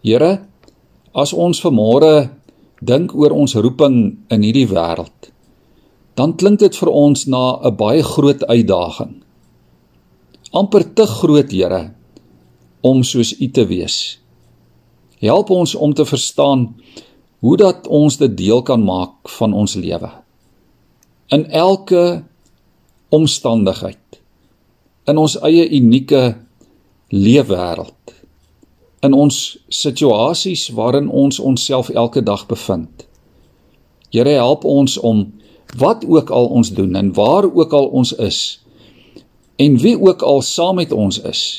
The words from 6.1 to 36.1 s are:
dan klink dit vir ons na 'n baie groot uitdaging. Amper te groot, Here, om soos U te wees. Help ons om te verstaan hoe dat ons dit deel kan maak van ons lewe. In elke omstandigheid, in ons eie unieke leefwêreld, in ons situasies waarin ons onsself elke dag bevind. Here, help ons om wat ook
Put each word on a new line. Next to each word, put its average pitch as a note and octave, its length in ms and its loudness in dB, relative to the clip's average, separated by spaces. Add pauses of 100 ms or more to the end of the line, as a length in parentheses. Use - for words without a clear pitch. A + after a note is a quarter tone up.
dan D#3 160 -2
klink G3+ 320 2
dit - 160 0
vir E3 80 2
ons C#3+ 380 2
na B2+ 340 -2
'n A2 160 -2
baie A#2 240 0
groot C#3 480 0
uitdaging. F#2+ 720 -2 (1300)
Amper G3+ 420 0
te A3 120 4
groot, D3 460 0
Here, F2+ 500 -4 (800)
om C3 220 2
soos B2 360 -2
U C3 140 -4
te A#2 160 2
wees. - 500 -8 (1000)
Help D3+ 320 0
ons F3 220 0
om D3 180 -2
te C#3+ 120 0
verstaan C#3 680 -2 (680)
hoe A2+ 160 2
dat F#3+ 300 2
ons D3 300 2
dit A#2 200 0
deel G#2+ 280 0
kan A#2+ 180 0
maak F#2 540 -6
van G#2+ 160 -2
ons G2+ 240 -2
lewe. F2 320 -8 (1200)
In D3+ 200 0
elke F3 720 0 (840)
omstandigheid, A2+ 1120 -2 (880)
in D3+ 80 2
ons D#3 280 0
eie E3 200 4 (120)
unieke C3 460 4 (840)
leefwêreld, G2 1080 0 (840)
in C#3 160 2
ons C#3+ 200 2 (320)
situasies D3 1000 -2 (100)
waarin B2 320 -2
ons C#3 300 0
onsself C3 500 -2
elke A#2 320 -2
dag G2+ 280 -4
bevind. - 580 -8 (1040)
Here, C3 240 2
help B2+ 280 0
ons C#3 320 2
om G#2+ 340 0 (460)
wat F3+ 280 0
ook D#3+ 240 2